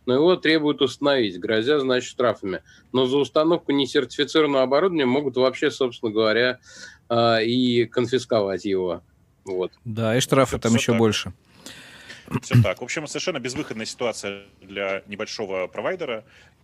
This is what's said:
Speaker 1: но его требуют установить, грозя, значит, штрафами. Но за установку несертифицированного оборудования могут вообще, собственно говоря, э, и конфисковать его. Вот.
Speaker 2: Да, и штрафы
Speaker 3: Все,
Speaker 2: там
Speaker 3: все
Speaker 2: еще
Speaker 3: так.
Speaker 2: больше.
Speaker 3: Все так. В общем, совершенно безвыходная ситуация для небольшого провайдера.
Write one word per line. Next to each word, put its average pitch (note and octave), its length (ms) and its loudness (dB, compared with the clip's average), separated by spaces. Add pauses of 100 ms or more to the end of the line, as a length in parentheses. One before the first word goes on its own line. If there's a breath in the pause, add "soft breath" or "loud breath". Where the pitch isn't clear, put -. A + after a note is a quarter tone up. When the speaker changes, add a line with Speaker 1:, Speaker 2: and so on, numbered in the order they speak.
Speaker 1:
но B2+ 100 2
его E3+ 200 4
требуют D3+ 460 2
установить, B2+ 580 0
грозя, A2+ 400 0
значит, B2+ 300 0
штрафами. G2+ 520 -2 (300 soft breath)
Но C3 140 2
за C3+ 140 0
установку D#3 520 0
несертифицированного C#3+ 920 0
оборудования D3+ 420 2
могут B2+ 320 0
вообще, C3 340 2
собственно A#2+ 400 -2
говоря, A2 480 2 (500 loud breath)
э, A#2 360 4
и A#2+ 400 2
конфисковать A#2 800 0
его. F#2 360 -2 (440)
Вот. F#2 260 -4 (140)
Speaker 2:
Да, A2+ 320 0
и - 20 2
штрафы C3+ 380 2
Speaker 3:
Все, - 20 -4
Speaker 2:
там A2+ 120 2
Speaker 3:
все A#2 80 4
Speaker 2:
еще - 120 0
Speaker 3:
так. A2+ 80 2
Speaker 2:
больше. G#2+ 340 0 (1080 loud breath)
Speaker 3:
Все - 200 -4
так. G2 200 0
В - 20 -12
общем, C#3+ 240 -6
совершенно D#3+ 320 -4
безвыходная A#2+ 460 -6
ситуация G2+ 600 -6 (160)
для G2 460 -4
небольшого G2 600 -6
провайдера. B2+ 580 -6 (380 soft breath)